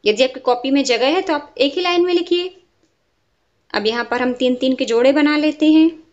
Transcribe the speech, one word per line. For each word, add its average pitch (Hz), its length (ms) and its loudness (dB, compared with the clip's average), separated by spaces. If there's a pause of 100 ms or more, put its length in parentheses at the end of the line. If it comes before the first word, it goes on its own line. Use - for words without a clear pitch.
यदि 214 200 2
आपकी 262 180 -6
कॉपी 247 280 -2
में 277 140 2
जगह 254 300 0
है 381 80 0
तो 330 120 -2
आप 294 240 -8
एक 277 160 0
ही 359 60 -4
लाइन 359 260 0
में 359 80 0
लिखिए। 349 400 -2 (1200)
अब 208 120 -4
यहाँ 233 180 -2
पर 247 180 -4
हम 247 120 -2
तीन 254 220 0
तीन 262 180 0
के 247 120 -4
जोड़े 240 260 2
बना 294 260 2
लेते 302 340 2
हैं। 320 160 6 (240)